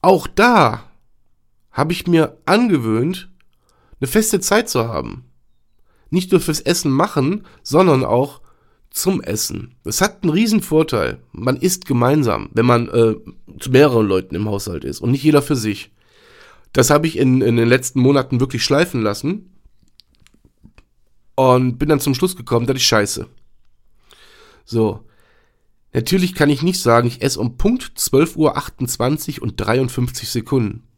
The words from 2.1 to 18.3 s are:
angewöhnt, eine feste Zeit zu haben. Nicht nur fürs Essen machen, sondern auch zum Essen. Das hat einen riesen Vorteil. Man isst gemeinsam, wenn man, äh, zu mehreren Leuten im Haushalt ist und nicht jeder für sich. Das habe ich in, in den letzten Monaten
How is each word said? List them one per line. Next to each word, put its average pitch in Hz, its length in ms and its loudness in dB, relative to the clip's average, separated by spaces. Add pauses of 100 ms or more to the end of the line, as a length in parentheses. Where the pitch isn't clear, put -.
angewöhnt, 156 840 0 (720)
eine 131 80 -4
feste 214 320 0
Zeit 220 300 0
zu 117 180 -2
haben. 65 380 -8 (840)
Nicht 185 220 -2
nur 180 100 4
fürs 151 200 -4
Essen 175 300 -2
machen, 156 540 -2 (180)
sondern 151 420 4
auch 127 360 -2 (480)
zum - 320 -2
Essen. - 640 -8
Das 113 180 -4
hat 208 220 -4
einen 165 80 0
riesen 208 300 2
Vorteil. 156 600 -2 (100)
Man 127 260 -4
isst 180 280 -4
gemeinsam, 120 680 0
wenn 117 120 0
man, 120 240 2
äh, 113 260 2 (440)
zu - 120 -8
mehreren 127 360 4
Leuten 92 280 -2
im 104 120 -4
Haushalt 98 380 -6
ist 69 160 -10
und 120 100 0
nicht 135 120 -2
jeder 147 180 4
für 143 140 -2
sich. 107 360 -6 (840)
Das 127 160 2
habe 151 180 4
ich 160 100 -6
in, 127 240 2
in 117 140 2
den 117 120 2
letzten 127 320 0
Monaten 131 400 2